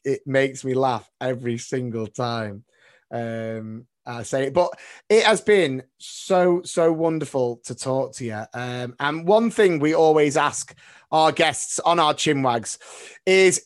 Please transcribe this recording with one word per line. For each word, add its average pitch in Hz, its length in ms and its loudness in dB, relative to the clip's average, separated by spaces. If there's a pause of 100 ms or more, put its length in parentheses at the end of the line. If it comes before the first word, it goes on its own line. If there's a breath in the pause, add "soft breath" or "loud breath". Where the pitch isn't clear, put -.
it 135 200 -2
makes 135 400 -2
me 131 100 -4
laugh 127 360 -2 (100)
every 120 380 -4
single 120 480 -8
time, 110 560 -6 (480 soft breath)
um, 113 760 -8 (200)
I 120 160 -10
say 135 240 -4
it. 135 80 -6
But 175 160 2 (380 loud breath)
it 214 160 6
has 214 160 4
been 147 420 2 (160)
so, 180 640 0
so 165 300 0
wonderful 147 720 -2
to 127 100 -12
talk 131 400 -4
to 127 100 -10
you. 107 160 -8 (140)
Um, 123 460 -10
and 160 260 -4
one 220 240 4
thing 180 300 2
we 151 120 2
always 156 440 4
ask 143 400 -2 (340 soft breath)
our 156 220 4
guests - 480 -2
on 170 180 2
our 151 160 2
Chinwags 131 640 -2 (480 loud breath)
is, 190 400 6